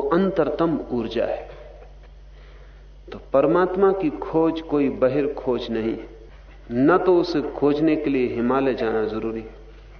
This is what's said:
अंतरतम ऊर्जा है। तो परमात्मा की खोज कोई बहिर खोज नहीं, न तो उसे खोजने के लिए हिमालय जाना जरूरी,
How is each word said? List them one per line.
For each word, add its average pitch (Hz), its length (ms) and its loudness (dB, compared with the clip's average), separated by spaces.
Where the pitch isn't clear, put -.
अंतरतम 165 680 2
ऊर्जा 113 340 -2
है। - 240 -6
तो - 120 -14
परमात्मा 180 600 4
की 165 180 -2
खोज 160 500 -2
कोई 143 280 0
बहिर 151 360 0
खोज 120 360 -4
नहीं, 110 260 -2
न 139 260 4
तो 180 200 4
उसे 156 240 0
खोजने 151 440 2
के 156 140 -2
लिए 131 260 2
हिमालय 127 380 0
जाना 110 320 -2
जरूरी, 110 380 -6